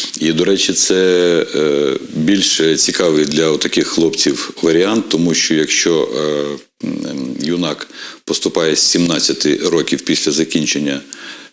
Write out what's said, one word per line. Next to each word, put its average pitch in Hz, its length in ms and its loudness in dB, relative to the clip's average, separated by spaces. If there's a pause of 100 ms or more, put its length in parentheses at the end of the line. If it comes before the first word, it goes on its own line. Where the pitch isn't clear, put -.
(200)
І, 80 120 0
до 80 120 0
речі, 95 280 2
це, - 240 2 (580)
е, 71 420 2 (180)
більш 90 460 2 (160)
цікавий 78 480 2
для 76 320 2
таких - 300 0
хлопців - 640 0 (120)
варіант, 92 460 2
тому 85 260 0
що - 200 0
якщо, 78 600 0
е, 73 720 -4
м, 67 540 -6
юнак 85 480 -4 (360)
поступає 82 520 0
з - 40 0
сімнадцяти 78 760 2
років 82 440 0
після 76 320 -2
закінчення, 73 680 -2 (520)